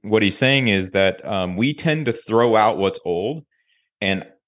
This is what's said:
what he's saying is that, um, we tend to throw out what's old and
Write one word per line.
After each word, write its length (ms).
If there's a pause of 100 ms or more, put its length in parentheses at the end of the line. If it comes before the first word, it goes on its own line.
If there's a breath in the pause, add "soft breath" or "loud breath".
what 200
he's 160
saying 300
is 240
that, 340
um, 300
we 180
tend 320
to 60
throw 420
out 240
what's 260
old 400 (560)
and 240 (240)